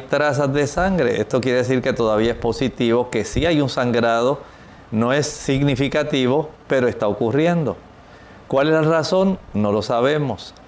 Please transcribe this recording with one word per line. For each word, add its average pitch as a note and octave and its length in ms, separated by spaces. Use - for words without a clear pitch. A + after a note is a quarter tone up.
trazas C#3+ 460
de C#3+ 120
sangre. E3 540
Esto A#2 220
quiere B2+ 160
decir B2+ 240
que C3 100
todavía A2+ 400
es A2+ 60
positivo, A#2+ 720
que G#2+ 160
sí C3 180
hay E3 160
un C#3 80
sangrado, A#2+ 720
no A#2 220
es C#3+ 140
significativo, C#3 1200
pero B2+ 220
está G#2+ 200
ocurriendo. C#3 680
¿Cuál C#3 200
es D#3+ 60
la D#3+ 80
razón? F#3 560
No G#2 180
lo G#2+ 80
sabemos. B2+ 720